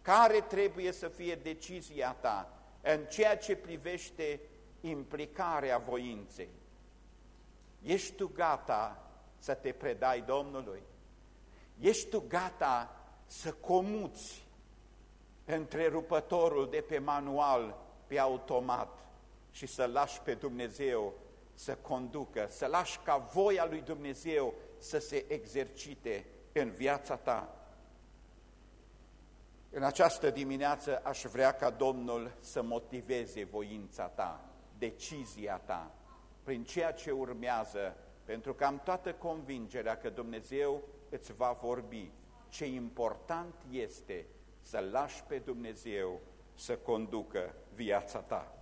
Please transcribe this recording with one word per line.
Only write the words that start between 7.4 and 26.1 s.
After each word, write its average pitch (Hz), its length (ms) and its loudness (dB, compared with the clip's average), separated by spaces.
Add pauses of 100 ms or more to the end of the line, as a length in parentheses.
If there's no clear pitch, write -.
Ești 180 300 0
tu 190 160 -4
gata 123 720 2 (380)
să - 160 -4
te - 180 -2
predai 127 500 0
Domnului? 131 600 -2 (1000)
Ești 190 300 4
tu 214 180 0
gata 147 680 2 (300)
să - 280 -6
comuți 190 880 0 (1040)
întrerupătorul 160 1200 2
de 151 120 0
pe 151 160 -2
manual 139 840 2 (280)
pe 139 120 0
automat 127 800 2 (520)
și - 140 -12
să 131 200 0
lași 131 360 0
pe 135 120 -2
Dumnezeu 120 800 0 (400)
să - 220 -6
conducă, 127 720 -4
să - 160 -4
lași 151 380 0
ca 147 140 4
voia 185 480 4
lui 160 160 -4
Dumnezeu 143 720 0 (240)
să - 220 -2
se 139 280 -2
exercite 131 1000 -4 (280)